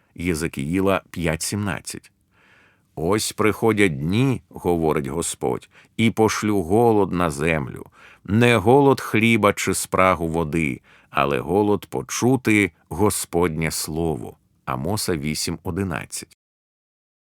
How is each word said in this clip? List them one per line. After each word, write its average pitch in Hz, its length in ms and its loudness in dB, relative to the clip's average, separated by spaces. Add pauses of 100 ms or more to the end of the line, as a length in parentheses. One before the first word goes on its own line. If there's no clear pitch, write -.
(160)
Єзекіїла 85 920 -2
п'ять 82 320 -4
сімнадцять. - 680 -8 (840)
«Ось 95 360 -2
приходять 104 680 2
дні, — 107 500 0
говорить 78 580 -2
Господь, — 69 640 -6 (280)
і 113 140 4
пошлю 107 500 2
голод 101 520 2
на 87 160 0
землю, 73 560 -2 (380)
не 120 320 4
голод 127 460 4
хліба 107 520 4
чи - 200 -2
спрагу 90 540 2
води, 80 540 -2 (280)
але 69 300 0
голод 101 460 0
почути 107 840 0 (180)
Господнє 82 800 -2
слово». 78 680 -6 (280)
Амоса 80 520 -4
вісім 78 460 -6
одинадцять. - 720 -8 (920)